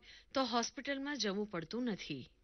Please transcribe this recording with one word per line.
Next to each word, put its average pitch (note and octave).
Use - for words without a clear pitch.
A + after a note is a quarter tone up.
તો C4+
હોસ્પિટલમાં C4+
જવું G#3
પડતું G#3
નથી. D#3+